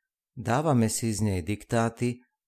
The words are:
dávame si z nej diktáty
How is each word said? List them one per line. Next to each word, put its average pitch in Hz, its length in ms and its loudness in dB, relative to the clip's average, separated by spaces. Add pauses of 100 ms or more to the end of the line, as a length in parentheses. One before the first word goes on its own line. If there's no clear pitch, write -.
(340)
dávame 120 560 2
si 113 240 -2
z 98 80 -2
nej 98 240 0
diktáty 117 760 -2 (260)